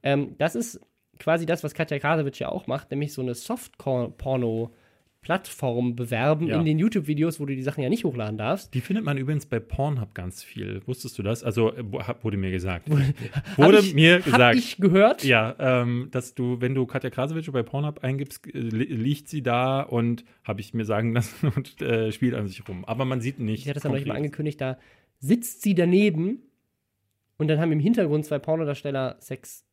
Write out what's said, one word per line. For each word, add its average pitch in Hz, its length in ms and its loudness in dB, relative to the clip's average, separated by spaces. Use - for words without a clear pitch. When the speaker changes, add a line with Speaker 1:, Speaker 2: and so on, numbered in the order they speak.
Speaker 1:
Ähm, 143 340 0
das 160 180 0
ist 233 240 -6
quasi 165 280 0
das, 165 160 0
was 151 100 -6
Katja 151 260 -4
Krasowitsch 147 400 0
ja 123 100 -4
auch - 180 -6
macht, 131 240 -6
nämlich 143 200 -4
so 135 100 -8
eine 123 140 -4
Softcore-Porno-Plattform 123 2500 -4
bewerben 127 520 0
Speaker 2:
Ja. 156 120 0
Speaker 1:
in 165 60 2
den 156 140 4
YouTube-Videos, 160 600 0
wo 147 60 -4
du 139 100 -4
die 131 80 -6
Sachen 139 180 -4
ja 127 80 0
nicht 233 140 0
hochladen 110 340 -2
darfst. 135 360 -4
Speaker 2:
Die 127 80 0
findet 208 240 -2
man 143 120 -2
übrigens 143 280 -2
bei 117 140 -4
Pornhub 131 540 -4
ganz 92 300 -10
viel. 98 420 -10
Wusstest - 320 -8
du 120 60 -6
das? 113 200 -2
Also, 113 300 2
äh, 123 100 -10
wo-, 101 180 -6
hab, 101 220 -8
wurde 104 140 -2
mir 95 140 -2
gesagt. 92 380 -4
Speaker 1:
<laughs> - 0 -
Hab 143 680 0
Speaker 2:
Wurde 208 220 10
Speaker 1:
ich, 190 160 2
Speaker 2:
mir 160 220 10
Speaker 1:
hab 180 80 0
Speaker 2:
gesagt. 123 340 8
Speaker 1:
ich - 180 -4
gehört? 196 460 6
Speaker 2:
Ja, 120 360 4
ähm, 123 520 2
dass - 240 -6
du, 123 260 -2
wenn 127 140 -2
du 127 100 2
Katja 135 240 -6
Krasowitsch 156 420 -4
bei 123 120 0
Pornhub 147 400 -4
eingibst, 135 440 -6
äh, - 120 -12
li-, 113 340 -2
liegt 135 340 -2
sie 151 140 -6
da 127 400 0
und, 120 420 -2
hab 107 160 -6
ich 104 140 -12
mir 113 120 -2
sagen 110 280 0
lassen, 120 380 0
<laughs> - 40 -6
und, - 260 -6
äh, 113 300 0
spielt 123 240 0
an 104 120 -4
sich - 200 -12
rum. 92 180 -10
Aber 120 200 -4
man 127 160 -2
sieht 135 180 -6
nicht 110 240 -4
Speaker 1:
Sie 139 60 -6
hat 143 80 -6
das 147 60 -8
ja 147 60 -2
noch 135 60 0
nicht 139 120 -4
mal 147 60 -4
Speaker 2:
konkret. 147 120 -2
Speaker 1:
angekündigt, 151 360 -6
da 131 160 -4
sitzt 214 440 0
sie 202 120 4
daneben 180 640 4
und 156 100 0
dann 151 120 2
haben 165 120 2
im 151 80 2
Hintergrund 156 460 2
zwei 147 140 -4
Pornodarsteller 143 800 -4
Sex - 540 -14